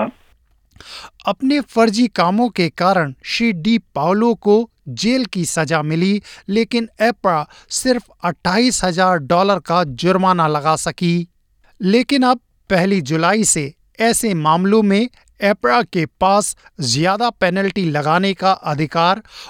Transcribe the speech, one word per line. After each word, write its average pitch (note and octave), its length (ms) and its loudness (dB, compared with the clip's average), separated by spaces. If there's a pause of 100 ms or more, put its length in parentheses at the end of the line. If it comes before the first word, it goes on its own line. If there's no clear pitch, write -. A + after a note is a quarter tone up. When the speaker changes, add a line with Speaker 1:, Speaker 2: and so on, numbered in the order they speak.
Speaker 1:
up." - 160 -12 (1080)
Speaker 2:
अपने C4+ 320 -2 (140)
फर्जी A3+ 420 2
कामों G3 400 0
के E3+ 140 0
कारण F3 440 0 (120)
श्री A#3 260 -2 (140)
डी A3+ 120 2 (180)
पाउलो G3+ 380 2 (120)
को G#3 180 4 (380)
जेल B3+ 240 0
की F3+ 200 -4
सजा D#3 360 -2
मिली, F3 400 -2 (280)
लेकिन A3+ 380 -2 (140)
एपरा F#3 440 0 (240)
सिर्फ B3+ 400 -4 (140)
अट्ठाईस F#3+ 600 0
हजार F#3 360 0
डॉलर F3 400 0
का E3+ 240 0 (180)
जुर्माना F3+ 460 2
लगा D3+ 280 0
सकी। E3+ 520 -2 (540)
लेकिन B3 420 2
अब B3 160 2 (300)
पहली F#3+ 320 2
जुलाई E3 420 0
से D#3+ 200 0 (360)
ऐसे A3+ 340 0
मामलों F3 500 2
में G3+ 240 2 (340)
एपरा A#3+ 420 0
के E3 220 -4 (160)
पास G3 340 2 (260)
ज्यादा F3 480 0
पेनल्टी F#3+ 600 -2
लगाने D#3+ 420 0
का F#3 180 0
अधिकार E3 720 -2 (280)